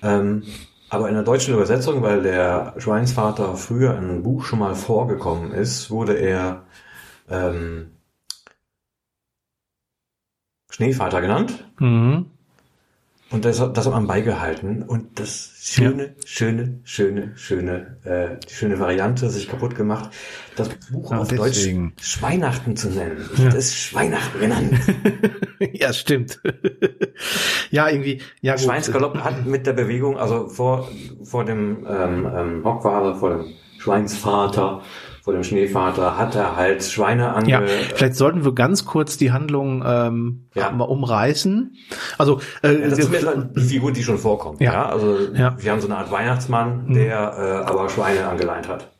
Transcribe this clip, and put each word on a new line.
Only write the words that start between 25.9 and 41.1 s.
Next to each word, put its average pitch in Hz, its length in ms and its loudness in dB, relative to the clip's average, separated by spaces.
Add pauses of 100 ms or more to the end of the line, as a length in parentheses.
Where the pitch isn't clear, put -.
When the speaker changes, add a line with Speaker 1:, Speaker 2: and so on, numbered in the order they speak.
Speaker 2:
stimmt. - 520 0
<laughs> - 1300 -2
Ja, 151 180 4
irgendwie, 139 320 0 (200)
ja, 131 140 2
gut. 131 100 0
Speaker 1:
Schweinsgalopp 131 540 0
hat 131 280 -2
mit 135 200 0
der 131 80 2
Bewegung, 123 440 0
also 113 300 0
vor, 127 400 0 (340)
vor 120 220 -4
dem, 107 440 -2
ähm, 92 460 0
ähm, 85 280 -4
Bockwale, 101 520 0
vor 95 160 0
dem 82 140 -2 (340)
Schweinsvater, 101 1040 0 (400)
vor 101 120 -2
dem 92 100 -2
Schneevater, 92 720 0
hat - 180 -2
er 95 220 0
halt 95 260 2
Schweine 113 540 0
ange- 110 140 2
Speaker 2:
Ja, 127 120 6 (320)
vielleicht 127 220 2
sollten 151 280 4
wir 131 100 4
ganz 135 320 2
kurz 151 320 0
die 135 140 4
Handlung, 135 540 0
ähm, 120 680 0
Speaker 1:
Ja. - 160 0
Speaker 2:
mal 120 140 0
umreißen. 135 920 0 (420)